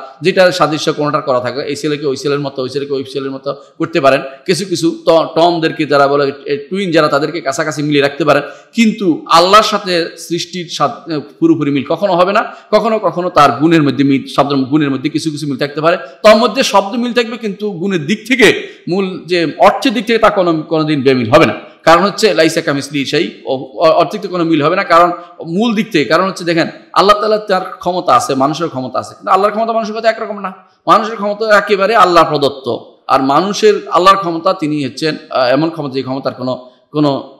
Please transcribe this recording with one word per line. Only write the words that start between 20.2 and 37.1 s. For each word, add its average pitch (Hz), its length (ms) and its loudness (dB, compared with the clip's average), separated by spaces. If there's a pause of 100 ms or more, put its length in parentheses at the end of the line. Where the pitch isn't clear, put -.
কোনো, 175 320 0
কোনোদিন 156 400 -2
বেমিল 123 300 2
হবে 156 140 6
না। 110 80 0 (300)
কারণ 170 200 6
হচ্ছে 202 300 0
লাইসা 160 280 2
কামিসলিহি 139 440 -4
শাই, 165 260 -2 (140)
অ-, 135 120 -2
অ-, 151 340 0
অর্থের 170 200 2
দিক 208 100 -8
থেকে 190 100 -8
কোনো 175 120 -2
মিল 165 180 0
হবে 160 140 2
না, 196 80 0
কারণ 175 280 4 (360)
মূল 208 280 0
দিক 220 160 -4
থেকে। 147 140 2
কারণ 165 220 0
হচ্ছে 190 160 -8
দেখেন, 156 240 0 (260)
আল্লাহ 202 260 4
তাআলা 214 180 0
তার 196 240 -2 (180)
ক্ষমতা 175 360 0
আছে, 135 200 0
মানুষের 151 340 0
ক্ষমতা 127 300 -6
আছে, 107 160 -10
কিন্তু 202 160 -4
আল্লাহর 196 200 2
ক্ষমতা 220 220 -2
মানুষের 214 200 -4
ক্ষমতা 226 160 -2
একরকম 214 300 -4
না। 185 140 -10 (340)
মানুষের 214 280 2
ক্ষমতা 208 420 0
একেবারে 196 380 2
আল্লাহ 180 280 6
প্রদত্ত, 139 540 -2 (300)
আর 135 140 2
মানুষের, 190 680 2
আল্লাহর 185 260 4
ক্ষমতা 170 360 -2
তিনি 151 320 -4
হচ্ছেন, 151 320 -4 (120)
আহ, 127 160 0
এমন 139 240 2
ক্ষমতা, 147 240 -8
যে 135 80 -4
ক্ষমতার 131 320 -6
কোনো, 127 380 -8 (200)
কোনো 147 480 -2